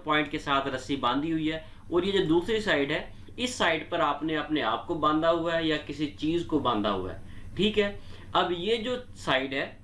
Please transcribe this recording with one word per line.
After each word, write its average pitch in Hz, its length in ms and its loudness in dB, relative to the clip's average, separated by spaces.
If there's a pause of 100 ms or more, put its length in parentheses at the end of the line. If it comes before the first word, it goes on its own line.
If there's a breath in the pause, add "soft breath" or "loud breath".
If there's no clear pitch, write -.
point 151 260 2
के 151 80 -4
साथ 139 300 0
रस्सी 131 300 -2
बांधी 131 320 0
हुई 160 180 0
है 160 160 -4 (280 loud breath)
और 175 120 4
ये 196 80 0
जो 185 140 4
दूसरी 175 340 2
side 147 320 2
है, 180 200 -4 (260 loud breath)
इस 247 200 -2
side 165 320 2
पर 170 100 0
आपने 156 360 0
अपने 147 260 0
आप 113 260 0
को 170 80 -2
बांधा 156 320 4
हुआ 170 260 2
है 165 140 2
या 151 100 2
किसी 147 280 -4 (140)
चीज 165 240 2
को 151 160 2
बांधा 110 300 2
हुआ 92 220 -2
है, - 100 -10 (340 loud breath)
ठीक 208 220 2
है। 202 220 0 (340 loud breath)
अब 175 180 2
ये 196 260 0
जो 247 260 -4 (120)
side 135 380 0
है, - 300 -4